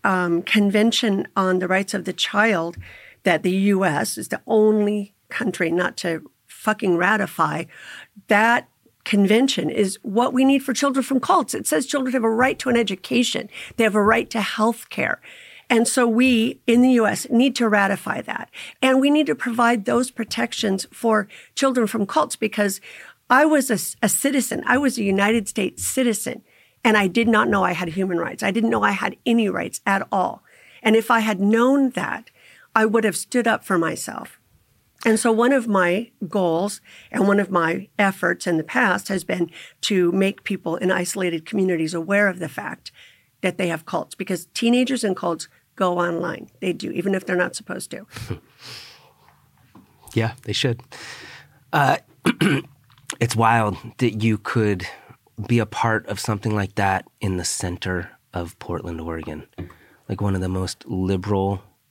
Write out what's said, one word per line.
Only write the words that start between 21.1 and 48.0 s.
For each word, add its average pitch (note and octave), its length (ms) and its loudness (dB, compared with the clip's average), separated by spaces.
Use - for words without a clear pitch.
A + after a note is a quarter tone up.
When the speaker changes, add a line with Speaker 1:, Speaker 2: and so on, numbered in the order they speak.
Speaker 1:
children C4 320 2
from G#3+ 180 -4
cults - 320 -2
because G#3 460 -2
I C4+ 160 6
was D4 240 2
a, G3+ 80 2
a G3 60 2
citizen. - 560 0
I B3 100 4
was C#4 220 0
a A3 40 -2
United G3+ 460 0
States - 380 -6
citizen. A#3+ 560 -2
And A3 120 4
I G3+ 100 4
did G#3+ 220 2
not A3 200 4
know G3 160 2
I F3+ 80 0
had F3 160 -4
human F3+ 300 -2
rights. - 240 -6
I G3 80 0
didn't A3+ 200 0
know A3 120 0
I G#3 100 2
had G3 320 -4
any A#3 240 2
rights - 380 -6
at G3 260 0
all. - 300 -2
And A3 140 4
if A3 140 0
I A3+ 100 4
had G#3+ 200 -2
known B3 500 4
that, - 400 -8
I A3 100 4
would A3 200 2
have G#3 120 0
stood A#3+ 320 -2
up G#3+ 160 0
for F#3 140 0
myself. - 600 -6
And A3 140 4
so A#3 120 2
one A#3 220 4
of A#3+ 160 2
my F#3+ 420 2
goals F3+ 540 -2
and G3 160 2
one G3+ 100 4
of F#3+ 140 -2
my F3 360 0
efforts F#3 480 0
in E3+ 80 2
the D#3+ 80 -2
past G3+ 440 0
has G3 140 -4
been F3+ 260 -4
to F3+ 280 2
make G3 320 0
people F3+ 340 -6
in F#3 140 -2
isolated F3+ 560 -4
communities F3+ 480 -2
aware G3 320 0
of F#3 140 -4
the E3 80 -6
fact - 420 -12
that F3+ 180 -4
they F#3 100 -2
have D#3+ 180 -6
cults, - 300 -6
because F#3 380 -6
teenagers B3 500 0
and F#3+ 120 -2
cults E3+ 320 -6
go F3 240 -2
online. F3 480 -4
They F#3 140 -4
do, - 180 -8
even G3 240 -2
if F#3+ 100 -4
they're F#3 120 -2
not F3+ 180 -2
supposed - 380 -12
to. - 140 -14